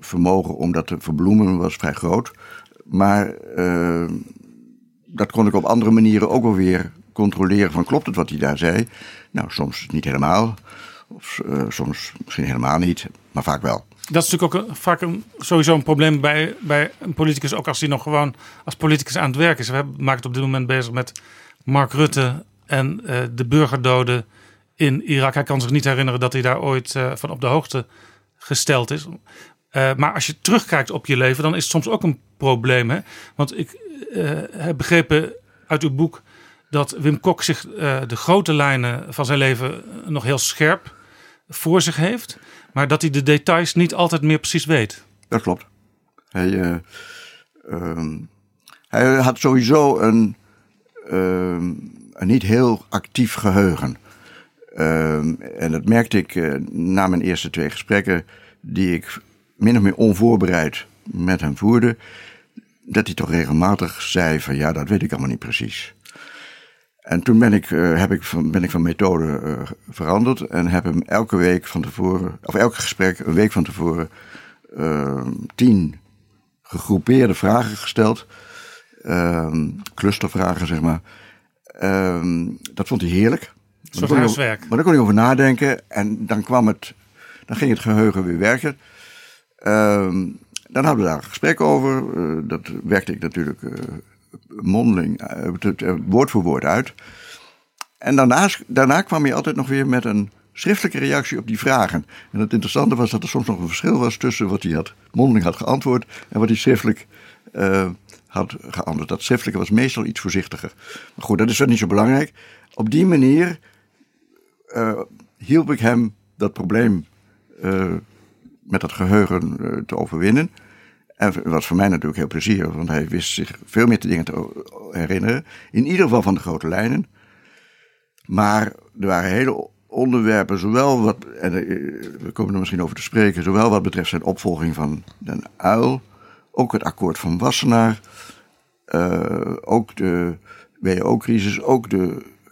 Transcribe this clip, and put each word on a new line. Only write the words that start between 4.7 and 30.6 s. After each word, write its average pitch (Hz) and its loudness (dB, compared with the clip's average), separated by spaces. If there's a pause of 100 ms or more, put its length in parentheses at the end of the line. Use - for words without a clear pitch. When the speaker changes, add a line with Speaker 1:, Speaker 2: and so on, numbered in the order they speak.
Speaker 1:
dat 107 -2
kon 113 4
ik 104 2
op 98 2
andere 113 2
manieren 110 6
ook 120 2
wel 113 2
weer 92 0 (200)
controleren 95 2
van, 85 0
klopt - 0
het - -4
wat 82 -2
hij 78 -8
daar 71 0
zei? 92 0 (420)
Nou, - -6
soms - -8
niet 76 -4
helemaal. 80 0 (540)
Of, - -14
eh, 69 -4
soms - -8 (120)
misschien - -6
helemaal 67 -2
niet, 90 -2 (260)
maar - -6
vaak 73 -2
wel. - -4 (240)
Speaker 2:
Dat 165 2
is - -4
natuurlijk 175 0 (100)
ook 233 -14
een, 151 -12
vaak 170 0
een, 180 -6 (140)
sowieso 165 4
een 147 2
probleem 151 2
bij, 151 0
bij 147 0
een 165 -8
politicus, 147 0
ook 147 -6
als 135 -6
hij 151 -2
nog 139 -2
gewoon 147 -2 (300)
als 151 -10
politicus 151 0
aan 170 0
het 127 -2
werk 160 2
is. 117 -6
We 127 -4
hebben, 139 -4
maken 135 0
het 123 -12
op 123 -6
dit 131 -2
moment 131 -2
bezig 127 -2
met 123 -6 (520)
Mark 135 2
Rutte 135 0 (220)
en, 143 -2
eh, 127 -4 (120)
de 123 -4
burgerdoden 127 2 (500)
in 139 0
Irak. 135 0
Hij 143 0
kan 139 -2
zich 120 -4
niet 139 2
herinneren 131 0
dat 127 0
hij 135 -2
daar 127 0
ooit, 131 -4
eh, 131 -2
van - -10
op 139 -10
de 127 -2
hoogte 131 -2 (500)
gesteld 127 -2
is. 147 -8 (640)
Eh, 135 0
maar 143 2
als 160 -2
je 151 -10
terugkijkt 180 2